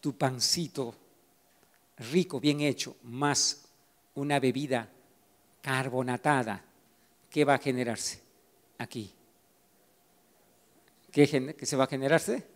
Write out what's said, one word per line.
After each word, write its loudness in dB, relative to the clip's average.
Tu -4
pancito -2
rico, 0
bien 2
hecho, -2
más 0
una 0
bebida -2
carbonatada, 0
¿qué 2
va 6
a 2
generarse -4
aquí? -12
¿Qué 6
gen-, -2
qué -14
se -4
va 4
a -4
generarse? 0